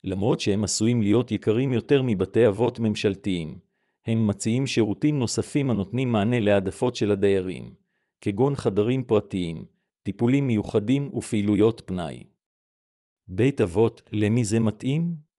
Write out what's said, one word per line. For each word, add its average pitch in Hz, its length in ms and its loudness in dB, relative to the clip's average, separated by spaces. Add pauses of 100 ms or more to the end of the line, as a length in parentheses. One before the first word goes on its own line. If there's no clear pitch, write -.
למרות 98 360 -2
שהם 104 240 0
עשויים 113 380 0
להיות 110 300 2
יקרים 120 420 0
יותר 131 320 2
מבתי 110 420 2
אבות 113 320 0
ממשלתיים, 98 800 -2 (460)
הם 113 220 0
מציעים 117 400 -2
שירותים 127 520 0
נוספים 127 500 -2
הנותנים 117 420 -2
מענה 113 280 2
להעדפות 101 560 0
של 104 160 0
הדיירים, 92 640 0 (480)
כגון 123 340 0
חדרים 120 480 0
פרטיים, 92 600 -2 (380)
טיפולים 131 440 0
מיוחדים 117 680 0
ופעילויות 107 720 0
פנאי. 80 380 -8 (1040)
בית 120 340 0
אבות, 107 400 2 (100)
למי 107 320 2
זה 107 160 0
מתאים? 139 560 -2 (240)